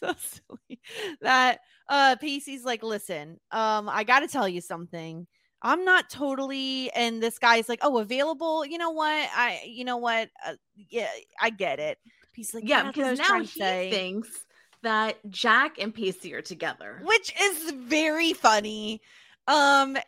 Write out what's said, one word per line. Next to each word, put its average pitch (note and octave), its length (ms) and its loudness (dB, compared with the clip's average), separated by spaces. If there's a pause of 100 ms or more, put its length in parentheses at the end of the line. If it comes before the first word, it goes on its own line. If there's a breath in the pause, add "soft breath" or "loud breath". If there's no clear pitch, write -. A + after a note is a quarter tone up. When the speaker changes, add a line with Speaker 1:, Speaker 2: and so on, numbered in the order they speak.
Speaker 1:
so - 180 -2
silly - 640 -16 (420 loud breath)
that, B3+ 380 4 (280 soft breath)
uh, C#4 280 4
Pacey's C#4 480 -8
like, A3+ 180 -4
"Listen, F3 580 -8 (100)
um, G#3+ 380 0
I G#3+ 160 -2
gotta C4+ 240 6
tell A3+ 200 0
you F3 120 -4
something. E3+ 680 -10 (360)
I'm D#4 220 2
not F#4 260 4
totally," C4+ 800 -4
and A3+ 300 -2
this A3+ 160 -2
guy's A#3 300 6
like, A#3 140 -4
"Oh, C4+ 160 4
available? D4 680 -2
You E4 120 -8
know E4+ 120 -2
what? D#4 440 -2
I, A3+ 320 0
you B3 180 -12
know B3 120 -4
what? A3+ 340 -2 (160)
Uh, D#3+ 80 -8 (220)
yeah, G#3 320 -6 (320)
I A3+ 100 2
get E3+ 300 -4
it." D3+ 180 -4 (360 soft breath)
He's A3+ 200 -12
like, A3+ 120 -10
Speaker 2:
Yeah, B3+ 180 4
Speaker 1:
"That's C4+ 140 -8
what C4+ 80 0
I - 20 0
Speaker 2:
because - 40 0
Speaker 1:
was C4 80 -2
Speaker 2:
now E4+ 80 2
Speaker 1:
trying G4 160 4
to - 60 -10
Speaker 2:
he G#3+ 100 -12
Speaker 1:
say." F#3 300 -2
Speaker 2:
thinks F#3+ 560 -6 (360 soft breath)
that A3 340 0 (140)
Jack A#3+ 500 4
and G#3+ 140 -4
Pacey F#3 400 -6
are D3+ 80 -8
together. D#3 600 -10
Speaker 1:
Which G4 380 2
is E4 320 0
very D#4 600 0
funny. G#3+ 680 2 (480 soft breath)
Um, C#4 480 6 (120)